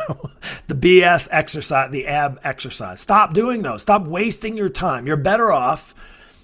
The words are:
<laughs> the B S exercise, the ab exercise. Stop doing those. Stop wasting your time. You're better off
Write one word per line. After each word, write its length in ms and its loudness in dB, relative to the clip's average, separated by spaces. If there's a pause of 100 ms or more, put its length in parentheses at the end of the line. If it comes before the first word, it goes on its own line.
(240)
<laughs> 440 -16
the 80 -6
B 260 8
S 300 4
exercise, 600 -2
the 140 -6
ab 380 -2
exercise. 580 -10
Stop 320 4
doing 300 0
those. 180 -6
Stop 240 2
wasting 500 -4
your 140 -2
time. 380 -4
You're 100 0
better 340 2
off 440 -2 (480)